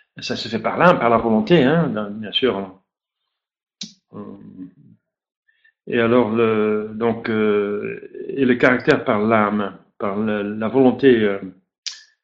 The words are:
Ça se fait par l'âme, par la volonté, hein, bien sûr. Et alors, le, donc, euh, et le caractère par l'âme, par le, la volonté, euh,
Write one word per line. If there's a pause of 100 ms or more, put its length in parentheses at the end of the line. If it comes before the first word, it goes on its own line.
(180)
Ça
se
fait
par
l'âme,
par
la
volonté,
hein, (240)
bien
sûr. (3000)
Et
alors,
le,
donc,
euh, (200)
et
le
caractère
par
l'âme, (220)
par
le,
la
volonté,
euh, (840)